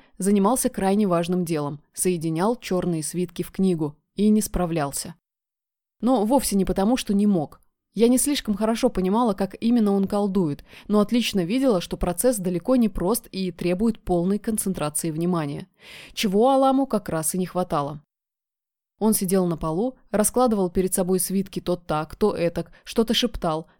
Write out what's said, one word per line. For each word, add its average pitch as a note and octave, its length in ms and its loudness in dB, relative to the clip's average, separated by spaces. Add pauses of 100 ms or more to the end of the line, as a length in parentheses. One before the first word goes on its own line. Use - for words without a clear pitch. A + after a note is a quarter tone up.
(180)
занимался G3+ 500 2
крайне G3 400 2
важным F3 360 0
делом – D3 360 -4 (120)
соединял F3 640 0
черные F3 460 -2
свитки F3 400 -6
в - 80 -10
книгу E3 460 0 (180)
и G#3 140 2
не G#3+ 120 4
справлялся. E3 760 -4 (880)
Но A3+ 240 2
вовсе A3+ 320 2
не F#3+ 80 2
потому, G3 320 0
что - 160 -4
не G3+ 140 2
мог. F3 340 0 (340)
Я A3+ 140 4
не B3 100 4
слишком C4+ 360 -2
хорошо A3 360 0
понимала, G3+ 440 0
как F#3+ 260 -4
именно A3+ 320 2
он G3 160 2
колдует, F#3+ 560 0 (240)
но G#3 100 4
отлично G#3 460 0
видела, A#3 360 2
что F3 160 -6
процесс A3+ 420 0
далеко F3+ 360 -2
не A#3 140 4
прост G3 420 -4
и F#3 220 -4
требует F3+ 480 -2
полной F#3 400 0
концентрации F3 720 -4
внимания, D#3+ 560 -4 (440)
чего A3 380 2
Аламу C4+ 360 4
как G#3+ 220 -4
раз D#3+ 280 -4
и - 20 0
не F3+ 80 -2
хватало. D3+ 560 -4 (960)
Он G#3+ 160 2
сидел F#3+ 320 0
на E3+ 100 -2
полу, E3+ 400 -4 (140)
раскладывал G#3 600 2
перед F#3 220 0
собой F#3 280 0
свитки F#3+ 400 -4
то F3 160 -2
так, D#3 400 -6
то G#3 180 2
этак, E3+ 380 -4 (100)
что-то A3+ 320 0
шептал, D#3+ 540 -2 (120)